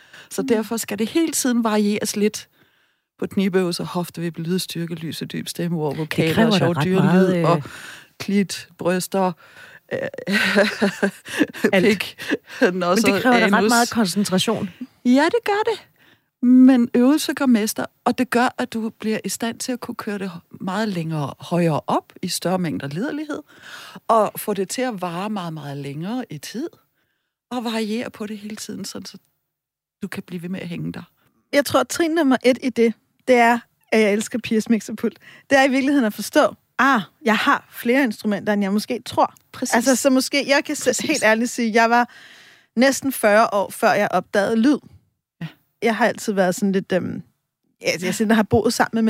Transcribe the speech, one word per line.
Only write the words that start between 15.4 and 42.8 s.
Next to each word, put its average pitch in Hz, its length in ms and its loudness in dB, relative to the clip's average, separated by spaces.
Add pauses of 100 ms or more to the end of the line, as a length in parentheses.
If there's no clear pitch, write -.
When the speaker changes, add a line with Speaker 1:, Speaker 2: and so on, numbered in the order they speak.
Speaker 1:
gør 415 180 0 (100)
det. - 100 -10 (680)
Men 254 460 8
øvelse 277 400 4
gør 277 120 -2
mester, 220 380 2 (200)
og 240 140 0
det 247 120 -2
gør, 240 180 2 (100)
at 240 140 -6
du 220 180 -6 (100)
bliver 214 240 -2
i 202 40 -6
stand 233 300 -8
til - 140 -6
at 240 80 -8
kunne 240 140 -10
køre 208 240 -8
det 190 120 -8 (300)
meget 196 280 -4
længere, 160 500 -4
højere 170 480 0
op - 260 -2 (100)
i 190 60 -4
større 175 300 -2
mængder 143 300 -4
liderlighed, 294 540 -8 (680)
og 220 280 2
få - 180 -6
det 190 140 -4
til - 140 -6
at 226 200 -4
vare 180 280 -6
meget, 180 220 -6
meget 143 240 -10
længere 156 540 -8
i 151 80 -12
tid, 269 300 -10 (800)
og 240 140 -6
variere 226 460 -4
på - 160 -12
det 214 120 -10
hele 214 180 -12
tiden, 196 280 -12
sådan 196 220 -12
så - 120 -20 (840)
du 196 60 -8
kan 190 140 -10
blive 175 200 -12
ved 175 60 -8
med 185 120 -8
at - 80 -10
hænge 165 240 -8
der. 180 100 -14 (500)
Speaker 2:
Jeg 285 120 2
tror, - 160 2
at 254 80 -2
trin 330 220 0
nummer 294 340 2
et 247 180 4
i 269 80 -2
det, 226 240 2 (340)
det 254 80 6
er, 240 220 4 (340)
at 226 80 4
jeg 208 120 4
elsker 220 260 -2
Pias 214 300 -2
mixerpult. 214 500 -2 (320)
Det 269 80 6
er 269 60 6
i 285 60 4
virkeligheden 269 360 2
at 208 80 -2
forstå, 240 400 0 (240)
ah, 254 220 4 (240)
jeg 214 120 2
har - 340 0
flere 254 340 0
instrumenter, 208 480 -2
end 208 100 0
jeg 190 100 0
måske 214 340 -4
tror. - 280 0 (180)
Speaker 1:
Præcis. - 220 -4
Speaker 2:
Altså, 247 220 4
så 277 140 2
måske, 262 380 2
jeg 277 160 2
kan 294 120 -6
se-, - 140 -8
Speaker 1:
Præcis. - 160 -2
Speaker 2:
helt 285 160 -2
ærligt 226 280 2
sige, 226 240 -2
jeg 226 160 4
var 240 200 2 (640)
næsten 269 360 2